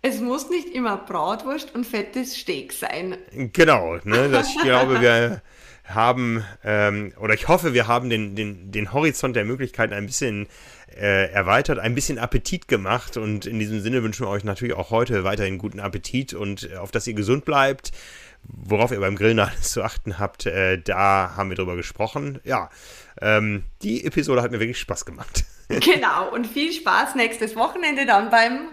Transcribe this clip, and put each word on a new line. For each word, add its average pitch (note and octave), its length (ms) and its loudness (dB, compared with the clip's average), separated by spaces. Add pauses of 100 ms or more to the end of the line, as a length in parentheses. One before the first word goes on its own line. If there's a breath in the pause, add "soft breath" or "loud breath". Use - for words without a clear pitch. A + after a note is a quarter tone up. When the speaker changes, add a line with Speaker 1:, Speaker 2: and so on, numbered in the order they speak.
Speaker 1:
Es G#3+ 120 -2
muss B3 300 -4
nicht F4+ 180 -2
immer A3+ 300 -4
Bratwurst A3 760 -4
und A#3+ 100 -4
fettes A#3 520 -6
Steak - 360 -6
sein. F#3 440 -6 (360)
Speaker 2:
Genau, G2 520 4
ne, A#2 260 4
das, B2+ 200 2
ich - 120 -2
glaube, B2+ 380 4
wir A#2 420 4 (420 loud breath)
haben, A#2 600 2 (180)
ähm, G#2 560 0
oder G#2+ 160 2
ich - 140 -2
hoffe, D#3+ 260 4
wir A#2 140 4
haben B2 200 2
den, G#2+ 280 -2
den, G2 340 -8
den G#2 220 -4
Horizont C#3+ 420 0
der G#2+ 100 0
Möglichkeiten A#2+ 480 -4
ein G2+ 140 -6
bisschen, G#2+ 400 -4 (500 loud breath)
äh, G2 360 2
erweitert, G2+ 480 2
ein A#2 160 0
bisschen C#3 240 -2
Appetit - 480 -2
gemacht G#2+ 480 0
und G#2+ 300 -4
in A2+ 120 -4
diesem G#2+ 220 -2
Sinne A#2 240 0
wünschen A2 200 -4
wir G2 60 -4
euch G2+ 140 -2
natürlich G#2+ 320 -4
auch F#2 140 -6
heute A2+ 340 2
weiterhin F#2+ 340 -2
guten G2+ 220 -8
Appetit G2+ 540 -6
und, G2+ 360 -8
äh, F#2 60 -12
auf F2+ 160 -12
dass A#2 160 -4
ihr A2+ 60 -6
gesund G#2 300 0
bleibt. C#3 460 2 (540 loud breath)
Worauf G#2+ 480 0
ihr G2+ 80 -4
beim G2 160 0
Grillen A2 240 4
alles - 320 0
zu A2 100 -2
achten G2+ 380 -4
habt, - 260 -4
äh, F#2 340 2
da F#2+ 560 4
haben G2 120 -2
wir F2+ 80 -4
drüber F2+ 180 -2
gesprochen. C3+ 680 -6
Ja, A2 260 -2 (500 loud breath)
ähm, G#2+ 440 2 (180)
die A2 220 -4
Episode C#3 380 2
hat A#2+ 100 -2
mir A2 80 -4
wirklich A#2 180 -2
Spaß - 260 -8
gemacht. - 460 -4
<laughs> - 40 -20 (140)
Speaker 1:
Genau, G#3 640 2
und A#3 140 -4
viel D4 260 -2
Spaß C#4 440 0
nächstes A3+ 400 -2
Wochenende C#4+ 500 0
dann A3 240 4
beim B3 420 4